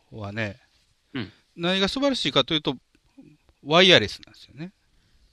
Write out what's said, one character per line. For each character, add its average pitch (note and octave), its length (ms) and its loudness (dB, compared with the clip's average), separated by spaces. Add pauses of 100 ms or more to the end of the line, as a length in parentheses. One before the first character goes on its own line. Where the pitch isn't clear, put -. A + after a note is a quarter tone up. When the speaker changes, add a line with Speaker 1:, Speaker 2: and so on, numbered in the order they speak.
(120)
Speaker 1:
は G#2+ 200 -12
ね、 G#2 280 -6 (540)
Speaker 2:
う C3+ 60 -6
ん。 F#2+ 120 -10 (240)
Speaker 1:
何 F3+ 240 -2
が G3 80 0
素 - 100 -6
晴 C#4 120 0
ら C4 40 -2
し - 140 -4
い C3+ 40 -4
か C#3 120 2
と E3+ 100 -6
い D#3 40 -2
う D3+ 40 -8
と、 C#3 140 -4 (880)
ワ D#3 180 4
イ F#3+ 60 6
ヤ D#3+ 100 8
レ G#2+ 80 2
ス - 180 -10
な - 60 -20
ん - 40 -20
で - 40 -20
す - 60 -20
よ - 100 -20
ね。 D#3 180 -14 (600)